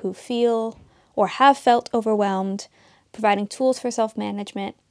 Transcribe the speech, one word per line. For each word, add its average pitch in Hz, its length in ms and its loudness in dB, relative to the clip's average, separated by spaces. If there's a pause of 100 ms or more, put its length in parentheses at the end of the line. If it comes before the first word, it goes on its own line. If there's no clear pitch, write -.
who 190 120 -6
feel 233 640 -2 (380)
or 208 120 2
have 269 300 4
felt 240 360 2
overwhelmed, 202 760 -2 (440)
providing 208 360 0
tools 262 320 0
for 240 120 -4
self-management 202 840 -6 (160)